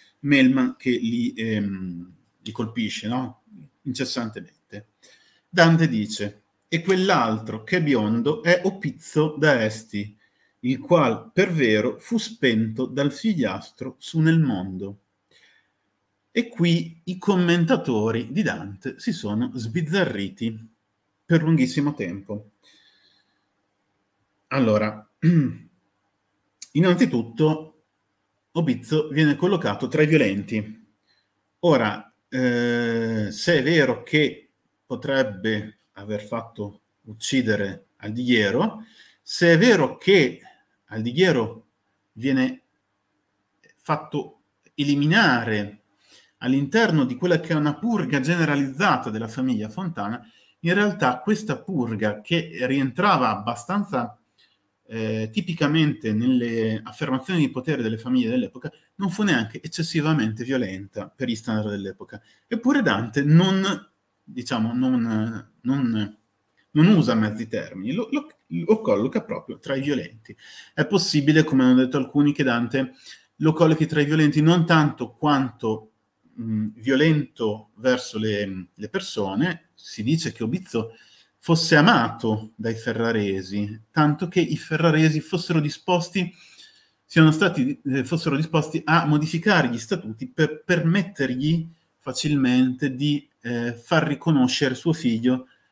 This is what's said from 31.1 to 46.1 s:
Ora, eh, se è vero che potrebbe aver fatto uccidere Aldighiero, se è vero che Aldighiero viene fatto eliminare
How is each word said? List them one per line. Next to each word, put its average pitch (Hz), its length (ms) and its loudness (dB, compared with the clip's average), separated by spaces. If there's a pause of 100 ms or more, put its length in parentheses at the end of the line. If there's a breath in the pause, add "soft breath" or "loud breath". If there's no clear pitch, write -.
Ora, 123 520 0 (160)
eh, 120 1000 -2
se - 280 0
è 131 40 2
vero 139 400 2
che - 480 -2 (340)
potrebbe 110 920 -4 (140)
aver 104 300 -10
fatto 110 580 -10 (220)
uccidere 107 960 -4
Aldighiero, 117 880 0 (380 loud breath)
se 170 300 2
è 160 60 8
vero 185 380 4
che 165 440 4 (460 soft breath)
Aldighiero 120 800 0 (480)
viene 127 480 -2 (1120)
fatto - 640 -8 (340)
eliminare 139 1080 2 (560 soft breath)